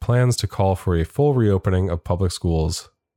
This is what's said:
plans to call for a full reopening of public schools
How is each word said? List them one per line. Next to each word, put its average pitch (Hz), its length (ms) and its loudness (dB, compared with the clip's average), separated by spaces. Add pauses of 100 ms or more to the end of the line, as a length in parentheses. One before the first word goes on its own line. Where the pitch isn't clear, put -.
plans 123 380 2
to - 80 -4
call 95 300 0
for 87 200 -2
a 82 80 2
full 143 300 0
reopening 95 560 2
of 82 120 -6
public 90 300 -2
schools 82 560 -2 (280)